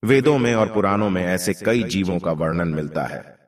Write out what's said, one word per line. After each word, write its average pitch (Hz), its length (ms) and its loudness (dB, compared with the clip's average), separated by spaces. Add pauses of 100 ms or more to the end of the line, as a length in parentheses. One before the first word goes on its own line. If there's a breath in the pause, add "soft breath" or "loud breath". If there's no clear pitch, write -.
वेदों 135 320 4
में 120 180 2
और 110 180 2
पुराणों 101 360 2
में 90 160 0
ऐसे 92 280 -2
कई 110 300 0
जीवों 90 360 -2
का 82 120 -2
वर्णन 82 360 -2
मिलता 76 360 -4
है 69 320 -10 (120)